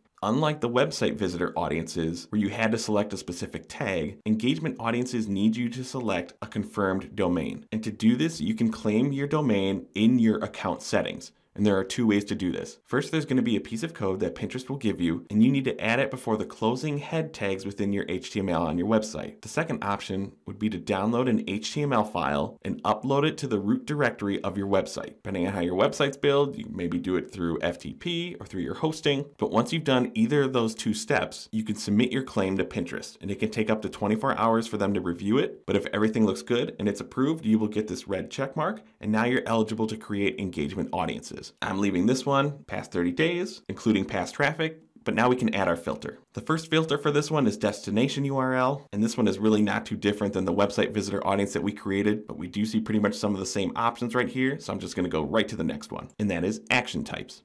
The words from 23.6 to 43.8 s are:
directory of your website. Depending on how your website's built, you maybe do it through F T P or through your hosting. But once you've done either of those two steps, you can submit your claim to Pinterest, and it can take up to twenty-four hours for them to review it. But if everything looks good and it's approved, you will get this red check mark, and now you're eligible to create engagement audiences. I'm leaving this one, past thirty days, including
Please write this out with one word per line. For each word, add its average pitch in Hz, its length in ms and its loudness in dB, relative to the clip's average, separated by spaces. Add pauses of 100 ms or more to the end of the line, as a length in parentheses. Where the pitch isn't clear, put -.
directory 113 580 0
of 95 140 -2
your 98 100 -2
website. - 480 -2
Depending 95 320 -2
on 98 60 -2
how 95 60 -4
your 87 180 0
website's 139 400 2
built, 143 380 2
you - 140 -10
maybe 87 280 -2
do 90 200 0
it - 140 -4
through 85 300 -2
F 87 180 0
T 76 140 -10
P 175 460 -6
or 104 60 -12
through 92 160 -6
your 78 140 -4
hosting. 147 500 0 (120)
But - 140 -2
once 120 220 2
you've 165 100 -2
done 127 300 2
either 123 300 4
of 131 100 0
those 113 200 2
two 110 200 -2
steps, - 580 -2
you 110 120 -2
can 107 120 -2
submit 110 360 2
your 135 120 -2
claim 95 340 0
to 92 60 0
Pinterest, - 560 -6
and 98 100 -10
it 98 100 -4
can 107 100 0
take 220 200 0
up 220 120 0
to 196 80 -6
twenty-four 110 480 0
hours 113 300 2
for 107 100 -6
them 101 160 2
to 95 80 0
review 98 360 0
it. - 280 -2
But 98 100 2
if 101 120 2
everything 110 380 4
looks 95 180 0
good 120 360 0
and 104 80 0
it's - 140 -2
approved, 147 440 0
you 107 140 6
will 107 80 2
get 107 220 -2
this - 180 -6
red 95 240 -4
check 135 240 -4
mark, 180 280 -4 (180)
and 107 100 -2
now 110 140 4
you're 127 200 2
eligible 110 420 0
to 107 100 -6
create 101 420 -2
engagement 85 540 -4
audiences. 80 680 -6
I'm 98 180 -2
leaving 95 260 2
this 127 200 2
one, 143 400 2
past - 260 -8
thirty 87 200 2
days, 175 560 -2
including 98 380 2